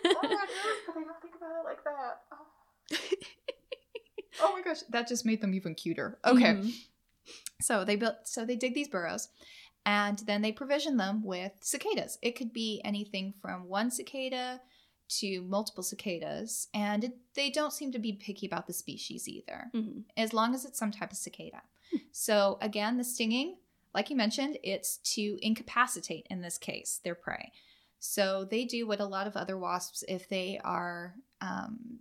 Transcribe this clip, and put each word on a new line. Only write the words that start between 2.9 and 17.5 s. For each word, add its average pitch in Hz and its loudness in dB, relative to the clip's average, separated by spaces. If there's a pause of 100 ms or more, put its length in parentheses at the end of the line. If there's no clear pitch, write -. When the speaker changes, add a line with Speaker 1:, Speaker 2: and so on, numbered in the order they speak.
Speaker 1:
<laughs> - - (1400)
Oh 403 6
my 370 -4
gosh, 349 0 (100)
that 233 0
just 240 0
made 220 4
them 196 2
even 175 -2
cuter. 165 -2
Okay. 240 10
Speaker 2:
Mm-hmm. 196 0 (920)
Speaker 1:
So 202 2
they 208 4
built, 226 2 (120)
so 226 -4
they 247 0
dig 240 0
these 285 -2
burrows, 180 -4 (560)
and 208 4
then 208 0
they 220 2
provision 277 2
them 208 2
with 190 -4 (100)
cicadas. - -2
It 240 2
could 233 -6
be 220 -2
anything 202 -4
from 185 -8
one 208 2
cicada 254 -4 (600)
to 190 0
multiple 214 -2
cicadas, 170 -4
and 208 0
it, 247 -4 (220)
they 277 0